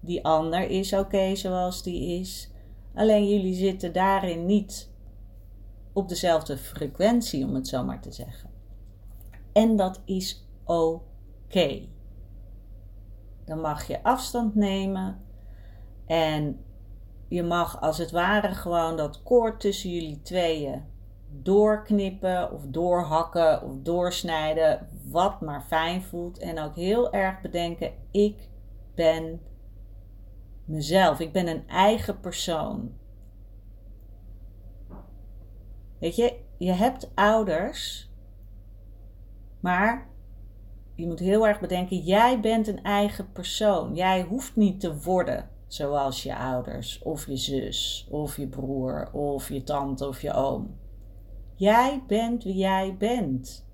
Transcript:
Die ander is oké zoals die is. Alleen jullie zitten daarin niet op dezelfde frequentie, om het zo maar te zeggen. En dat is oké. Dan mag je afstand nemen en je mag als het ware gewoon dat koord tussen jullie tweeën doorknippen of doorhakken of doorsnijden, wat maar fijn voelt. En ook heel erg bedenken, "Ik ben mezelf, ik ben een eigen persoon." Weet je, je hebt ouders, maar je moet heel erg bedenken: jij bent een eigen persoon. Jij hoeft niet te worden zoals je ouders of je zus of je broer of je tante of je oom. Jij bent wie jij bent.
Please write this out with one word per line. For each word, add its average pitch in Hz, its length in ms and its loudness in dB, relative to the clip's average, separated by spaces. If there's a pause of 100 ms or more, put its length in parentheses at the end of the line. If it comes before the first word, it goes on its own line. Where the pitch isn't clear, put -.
Die 175 240 -4
ander 160 440 2
is 190 240 0
oké 196 420 2
zoals 180 480 -2
die 175 360 -4
is. - 320 -10 (420)
Alleen 208 360 6
jullie 190 260 4
zitten 185 380 0
daarin 185 520 2
niet 202 460 0 (1000)
op 196 160 0
dezelfde 165 480 2
frequentie, 170 880 2
om 135 100 -2
het 131 120 -2
zo 127 160 -2
maar - 180 -4
te - 100 -12
zeggen. - 380 -12 (1040)
En 226 220 8
dat 190 300 2
is - 440 -4 (160)
oké. - 1200 0 (1600)
Dan 160 160 -6
mag 151 260 -2
je - 160 -6
afstand 233 520 2
nemen 190 680 0 (840)
en 156 580 2 (640)
je 175 160 -2
mag 170 380 0
als 156 160 2
het 165 140 -4
ware 196 420 4
gewoon 165 440 0
dat 151 260 -4
koord 226 360 4
tussen 196 300 0
jullie 160 320 -4
tweeën 160 600 0 (480)
doorknippen 196 1200 2
of 143 160 -10
doorhakken 165 960 4
of 135 180 -8
doorsnijden, 160 1080 2 (160)
wat 170 380 2
maar 143 200 -6
fijn 170 400 0
voelt. 175 380 -8
En 165 200 -6
ook 151 160 -6
heel 208 380 2
erg 190 280 0
bedenken, 170 500 -2 (200)
"Ik 208 380 2 (460)
ben 165 460 2 (1200)
mezelf, 156 540 4
ik 160 140 -4
ben 180 140 4
een 160 200 -4
eigen 208 520 4
persoon." - 800 -4 (3000)
Weet 165 160 -2
je, 240 240 2 (180)
je 180 140 2
hebt 226 440 2
ouders, 214 920 2 (1500)
maar 190 480 2 (880)
je 170 120 -4
moet 165 120 -4
heel 208 280 6
erg 208 120 4
bedenken: 180 380 -2
jij 214 420 6
bent 220 280 2
een 202 160 -4
eigen 202 480 0
persoon. 180 640 2
Jij 185 260 4
hoeft 190 340 -4
niet 196 240 6
te 160 220 -2
worden 175 480 2 (180)
zoals 139 560 0
je 135 140 -4
ouders 127 640 -4
of 147 280 -4
je 139 100 -4
zus - 760 -4
of 147 260 -4
je 143 100 -4
broer 135 640 -4
of 143 380 -2
je 139 140 -4
tante 139 440 -2
of 131 140 -8
je 147 120 -2
oom. - 440 0 (800)
Jij 247 480 6
bent 226 360 0
wie 190 120 -4
jij 190 420 2
bent. 190 760 -2